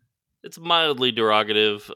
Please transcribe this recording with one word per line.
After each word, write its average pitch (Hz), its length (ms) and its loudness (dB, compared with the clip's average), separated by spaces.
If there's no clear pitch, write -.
It's - 140 -20
mildly 160 520 0
derogative, 107 840 0